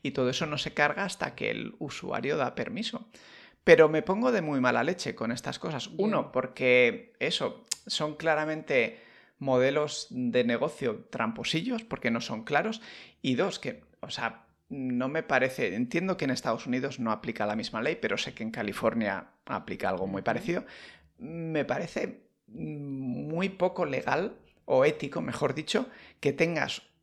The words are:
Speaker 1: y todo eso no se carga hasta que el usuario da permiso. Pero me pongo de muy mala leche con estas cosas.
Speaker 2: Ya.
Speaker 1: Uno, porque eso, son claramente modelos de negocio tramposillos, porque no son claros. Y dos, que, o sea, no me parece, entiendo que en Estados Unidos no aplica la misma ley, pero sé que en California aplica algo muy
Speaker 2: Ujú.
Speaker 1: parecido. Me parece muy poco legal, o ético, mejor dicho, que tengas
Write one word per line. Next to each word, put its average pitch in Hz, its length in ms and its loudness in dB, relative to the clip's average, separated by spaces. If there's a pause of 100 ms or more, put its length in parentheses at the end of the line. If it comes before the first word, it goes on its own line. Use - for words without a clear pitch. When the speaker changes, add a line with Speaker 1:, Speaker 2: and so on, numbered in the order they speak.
Speaker 1:
y 135 100 -4
todo 131 180 0
eso 135 160 -2
no 151 120 -4
se - 160 -6
carga 151 300 2
hasta - 320 -6
que - 160 -2
el - 280 -6
usuario - 580 -4
da 127 180 -2
permiso. - 540 -8 (560)
Pero 160 240 12
me 156 140 2
pongo 220 280 2
de 214 100 2
muy 147 200 0
mala 120 240 4
leche 160 300 -2
con 113 180 -2
estas 135 260 -6
cosas. 151 300 -6
Speaker 2:
Ya. - 80 -16
Speaker 1:
Uno, 185 340 0
porque 123 880 4
eso, - 460 -2 (220)
son 151 280 -2
claramente 151 840 0 (380)
modelos 139 760 2
de 123 340 2
negocio 120 680 0
tramposillos, 160 720 -2
porque - 260 -4
no 117 120 0
son 113 240 -8
claros. 175 360 0 (400)
Y 127 140 2
dos, 175 240 0
que, - 240 -10 (160)
o - 100 -12
sea, - 360 -6 (240)
no 127 400 -4
me 156 140 -2
parece, 127 520 0
entiendo 170 400 0
que 180 80 -4
en 135 80 0
Estados 120 360 -2
Unidos 127 320 -4
no 113 120 0
aplica 110 340 -2
la 107 120 -2
misma 110 240 -4
ley, 156 200 -2
pero - 160 0
sé - 160 -6
que - 100 -10
en 113 80 -6
California 107 800 -2 (140)
aplica 98 440 -4
algo 95 180 0
muy 98 140 -4
Speaker 2:
Ujú. 95 40 -14
Speaker 1:
parecido. 117 400 0 (520)
Me 160 480 -4
parece - 640 -6 (200)
muy 143 1000 -4
poco 180 360 0
legal, 139 520 0 (280)
o 131 200 6
ético, 151 360 0
mejor 135 340 0
dicho, 214 340 0 (300)
que 143 120 2
tengas 151 520 0 (200)